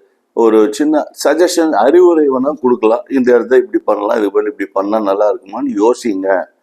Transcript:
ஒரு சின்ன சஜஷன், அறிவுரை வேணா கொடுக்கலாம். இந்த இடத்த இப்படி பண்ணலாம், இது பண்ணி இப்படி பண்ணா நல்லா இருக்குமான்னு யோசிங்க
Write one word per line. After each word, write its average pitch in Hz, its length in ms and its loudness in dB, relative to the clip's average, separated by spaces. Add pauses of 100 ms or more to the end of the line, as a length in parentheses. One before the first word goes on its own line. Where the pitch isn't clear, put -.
(320)
ஒரு 110 400 2
சின்ன 151 320 -2 (200)
சஜஷன், 165 460 0
அறிவுரை 156 580 4
வேணா 131 320 -2
கொடுக்கலாம். 117 480 0
இந்த 123 260 0
இடத்த 117 220 2
இப்படி 120 280 0
பண்ணலாம், 107 340 -2
இது 101 140 -2
பண்ணி 104 180 -2
இப்படி 101 200 -10
பண்ணா 101 300 -2
நல்லா 101 320 0
இருக்குமான்னு 110 440 -8
யோசிங்க 98 680 -2 (180)